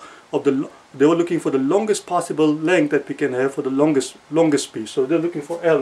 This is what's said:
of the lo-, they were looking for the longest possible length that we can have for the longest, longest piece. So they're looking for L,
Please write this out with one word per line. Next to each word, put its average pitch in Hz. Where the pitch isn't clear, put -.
of 147
the 139
lo-, 135
they 135
were 165
looking 170
for 151
the 139
longest 196
possible 156
length 160
that 143
we 139
can 135
have 131
for 143
the 131
longest, 139
longest 151
piece. 110
So 131
they're 160
looking 160
for 170
L, 160